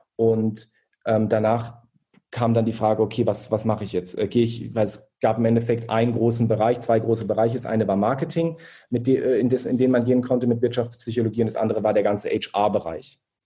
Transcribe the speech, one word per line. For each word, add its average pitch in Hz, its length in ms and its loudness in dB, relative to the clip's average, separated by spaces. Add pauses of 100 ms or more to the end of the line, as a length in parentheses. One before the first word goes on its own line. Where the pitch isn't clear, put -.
(160)
und, 113 540 0 (360)
ähm, 110 220 2
danach 110 540 0 (520)
kam 117 200 0
dann 113 120 4
die 113 60 -2
Frage, 110 320 2
„Okay, 107 220 -2
was, - 260 -4
was 110 140 -2
mache 107 180 -2
ich 98 80 -10
jetzt? 90 260 0
Äh, 104 100 0
gehe 117 160 4
ich“, 117 300 -4
weil 110 120 2
es - 240 -10 (100)
gab 113 180 2
im 117 60 0
Endeffekt 117 460 0
einen 113 240 2
großen 117 340 2
Bereich, 110 320 2
zwei 113 180 2
große 113 280 0
Bereiche. 113 320 0
Das - 80 -8
eine 110 240 0
war 98 80 2
Marketing, 160 580 -2 (340)
mit 120 160 -2
de-, 131 120 4
äh, 123 220 0
in 120 100 2
das, 127 160 -2
in 127 120 -2
den 127 140 2
man 120 140 2
gehen 123 160 2
konnte 123 260 0
mit 117 140 0
Wirtschaftspsychologie 117 800 -2
und 113 60 2
das 107 100 -6
andere 107 260 -2
war 107 100 2
der 104 100 2
ganze 104 260 0
H-R-Bereich. 101 920 -2 (260)